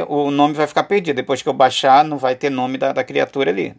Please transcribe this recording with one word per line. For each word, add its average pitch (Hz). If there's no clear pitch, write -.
o 147
nome 147
vai 151
ficar 151
perdido. 170
Depois 127
que -
eu 135
baixar, 139
não 151
vai 131
ter 143
nome 131
da, 135
da 131
criatura 139
ali, 185